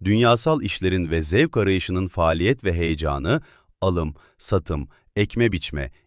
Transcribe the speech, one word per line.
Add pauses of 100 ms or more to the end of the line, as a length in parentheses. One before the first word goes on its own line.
dünyasal
işlerin
ve
zevk
arayışının
faaliyet
ve
heyecanı, (380)
alım, (240)
satım, (280)
ekme
biçme, (140)